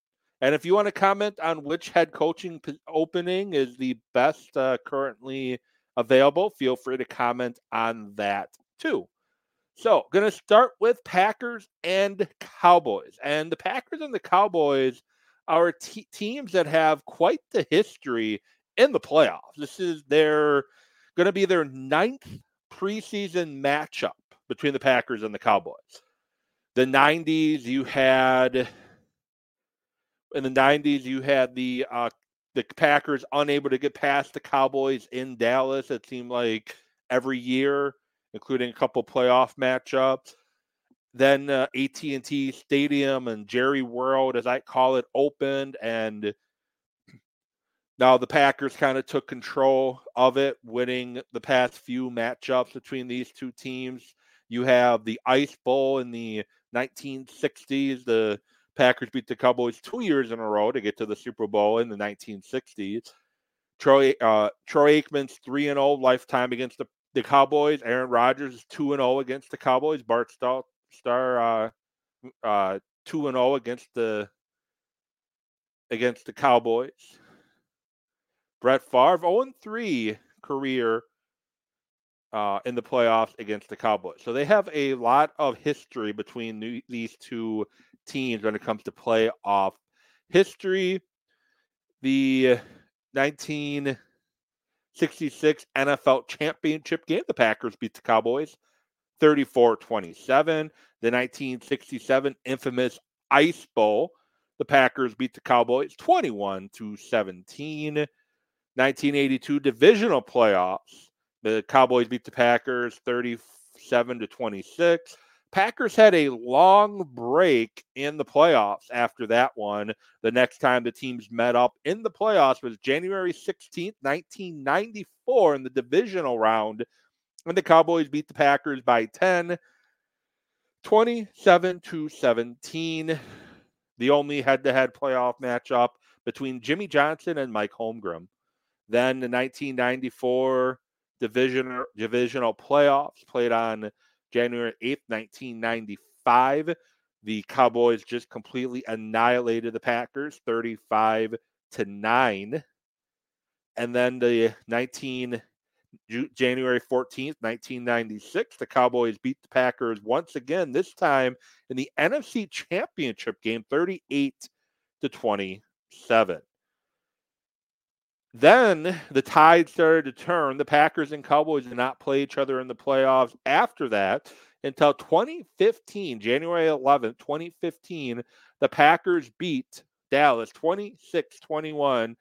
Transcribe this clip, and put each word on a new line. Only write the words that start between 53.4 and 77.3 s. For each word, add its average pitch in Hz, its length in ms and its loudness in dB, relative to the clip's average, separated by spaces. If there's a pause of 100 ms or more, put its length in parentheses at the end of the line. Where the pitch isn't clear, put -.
teams. 127 640 -14 (340)
You 120 140 -4
have 123 420 4
the 113 220 -6
Ice 139 360 2
Bowl 135 360 0
in 123 100 -8
the 113 340 -10 (280)
nineteen 131 560 -8
sixties. 135 760 -6
The 110 380 0 (340)
Packers 127 360 2
beat 123 160 -8
the 123 80 -6
Cowboys 120 440 0
two - 220 -10
years 139 300 0
in 113 80 -8
a 110 100 -6
row 104 220 0
to 131 100 -4
get 104 160 -4
to 113 80 -6
the 104 100 -6
Super 117 300 -10
Bowl 104 320 2
in 117 100 -2
the 107 100 -12
nineteen 104 440 -10
sixties. 107 720 -10 (640)
Troy, 135 440 4
uh, 107 280 4 (160)
Troy 147 380 4
Aikman's 139 420 -8
three 143 240 -4
and 143 80 -2
oh 139 160 2
lifetime 127 580 0
against 123 280 -8
the, 113 80 -10 (260)
the 131 80 0
Cowboys. 143 640 4
Aaron 127 260 -2
Rodgers 127 460 2
is 117 160 -20
two 143 220 -4
and 139 80 -2
oh 131 180 2
against 135 320 -10
the 139 60 -14
Cowboys. 135 440 0
Bart 117 300 -2
Starr, 127 320 -4 (260)
Starr, 127 500 -2
uh, 113 300 0 (760)
uh, 98 360 0 (260)
two 151 220 -6
and 131 100 -4
oh 127 160 2
against 123 400 -8
the, 110 340 -4 (1600)
against 120 340 -4
the 117 80 -16
Cowboys. 120 840 0 (1400)